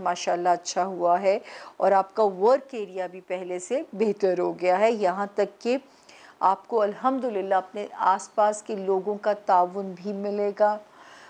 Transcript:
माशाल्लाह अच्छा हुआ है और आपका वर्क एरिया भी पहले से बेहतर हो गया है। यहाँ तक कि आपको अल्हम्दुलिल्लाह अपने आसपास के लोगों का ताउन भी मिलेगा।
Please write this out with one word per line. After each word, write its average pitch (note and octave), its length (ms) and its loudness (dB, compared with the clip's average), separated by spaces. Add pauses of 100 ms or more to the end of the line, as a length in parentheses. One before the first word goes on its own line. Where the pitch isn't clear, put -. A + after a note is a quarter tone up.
माशाल्लाह F3+ 520 0
अच्छा F3 300 -2
हुआ F3 360 0
है G3 220 2 (400)
और G3 120 4
आपका G3 320 2
वर्क G#3+ 500 2
एरिया F#3 320 -6
भी F3+ 140 -16
पहले F3+ 380 -6
से B3 360 -4
बेहतर G3+ 440 2
हो F3 140 0
गया F3+ 240 2
है। A3 160 4
यहाँ G3+ 440 -2
तक G3+ 120 2 (140)
कि B3 160 0 (640)
आपको G3 340 0
अल्हम्दुलिल्लाह G#3 800 0
अपने G#3 360 -6
आसपास G#3+ 680 0
के A3 140 -8
लोगों F#3+ 400 -2
का G#3 180 -2
ताउन F#3+ 600 0
भी F3+ 180 -8
मिलेगा। G3+ 680 0 (500)